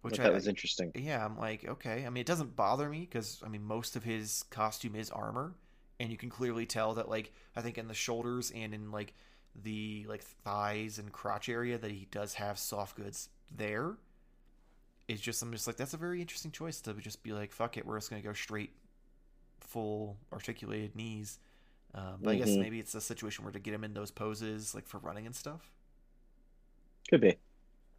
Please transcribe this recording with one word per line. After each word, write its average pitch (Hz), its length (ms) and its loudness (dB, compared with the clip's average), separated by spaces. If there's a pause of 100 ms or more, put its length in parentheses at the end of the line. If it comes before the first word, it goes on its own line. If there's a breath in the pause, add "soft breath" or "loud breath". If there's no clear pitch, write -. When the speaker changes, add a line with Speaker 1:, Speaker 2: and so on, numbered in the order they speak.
Speaker 1:
Which 117 140 0
Speaker 2:
Thought 127 80 4
that 107 80 12
Speaker 1:
I - 20 10
Speaker 2:
was 95 120 4
interesting. 90 480 0
Speaker 1:
Yeah, 131 300 0
I'm 107 120 -2
like, 110 280 -2
okay. 123 420 -2
I 120 40 -4
mean, 123 100 -2
it 120 80 0
doesn't 160 260 2
bother 123 340 6
me 156 180 -4
'cause, 110 380 -4
I 110 40 -6
mean, 104 160 -4
most 110 320 -2
of 113 80 -4
his 110 460 0
costume 110 440 0
is 107 160 -4
armor, 117 440 -2 (440)
and 113 140 -2
you 107 40 -6
can 120 140 -6
clearly 117 360 0
tell 110 280 4
that, 113 140 0
like, 110 240 0 (240 soft breath)
I 117 60 -2
think 117 160 -2
in 113 100 -6
the 110 60 -6
shoulders 120 580 0
and 110 200 -4
in, 107 200 -6
like, 104 220 -4 (460 soft breath)
the, 107 480 -4
like, 107 140 -6
thighs 107 800 0
and 104 120 -8
crotch 104 360 -2
area 120 300 2
that 110 120 -2
he 98 220 -6
does 104 220 -2
have 104 260 -2
soft 101 360 -2
goods 101 320 -8 (220)
there. 107 460 0 (1120)
It's 107 120 -2
just, 113 220 0
I'm 117 100 -4
just 110 160 -4
like, 117 80 -2
that's 135 180 -2
a - 40 -6
very 175 220 -2
interesting 170 300 -6
choice 160 320 -6
to 110 120 -4
just 104 280 -8
be 110 100 -4
like, 104 200 -4
"Fuck 117 240 0
it, - 100 -4
we're 110 100 -2
just 104 140 -4
gonna 104 120 -6
go 107 100 -4
straight 104 400 -4 (880)
full 107 560 -2 (160)
articulated 107 640 -4
knees." 110 420 -6 (560)
Um, 95 280 -6
but 107 80 4
I 107 60 8
guess 113 140 6
Speaker 2:
Mm-hmm. 98 100 10
Speaker 1:
maybe 110 200 2
it's - 140 -6
a 110 60 -4
situation 107 440 -4
where 101 80 -6
to 101 80 -6
get 104 120 -4
him 107 120 -2
in 107 100 -6
those 104 160 -4
poses, 107 640 -2
like, 110 120 -8
for - 120 -10
running 98 260 -6
and 117 100 -10
stuff. - 360 -8 (1400)
Speaker 2:
Could 165 120 12
be. 98 160 12 (640)